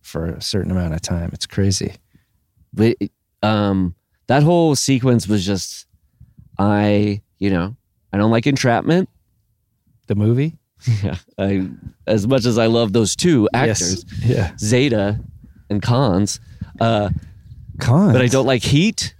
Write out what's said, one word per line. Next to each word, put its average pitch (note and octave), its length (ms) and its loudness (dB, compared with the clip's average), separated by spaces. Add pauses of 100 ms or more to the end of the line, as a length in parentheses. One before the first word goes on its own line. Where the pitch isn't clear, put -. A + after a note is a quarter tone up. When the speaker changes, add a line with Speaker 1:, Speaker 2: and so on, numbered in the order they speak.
Speaker 1:
for E2 240 -8
a - 160 -8
certain F2+ 280 -4
amount F2 240 -2
of E2 60 -4
time. E2+ 320 -6
It's - 140 -12
crazy. - 480 -2 (800)
Speaker 2:
But, A2+ 220 2 (460)
um, G2+ 520 0 (320)
that C#3+ 160 4
whole D#3+ 340 4
sequence B2 500 2
was G2+ 200 0
just, - 400 -6 (720)
I, G#2 640 2 (160)
you G2 120 -2
know, F#2 240 -2 (380)
I F#2+ 60 -2
don't A2 120 2
like A2+ 160 2
Entrapment. C#3+ 640 0 (1000)
Speaker 1:
The G2+ 60 0
movie? A#2+ 440 0 (280)
Speaker 2:
<laughs> G#2+ 160 0
Yeah. F2+ 140 -4 (220)
I, G2 300 -2 (380)
as G#2 200 0
much B2+ 200 2
as A2+ 120 2
I A2+ 80 2
love A2+ 260 2
those A2 240 0
two C3+ 380 2
Speaker 1:
Yes. A#2+ 280 0
Speaker 2:
actors, F2+ 220 -4 (180)
Speaker 1:
Yeah. G2+ 360 0
Speaker 2:
Zeta A2 600 0 (520)
and G#2 120 -2
Cons, G#2+ 560 0 (420)
uh, A2 300 0 (680)
Speaker 1:
Cons? D3+ 320 4
Speaker 2:
but B2+ 100 4
I B2 60 4
don't B2+ 180 2
like B2+ 160 0
Heat - 580 0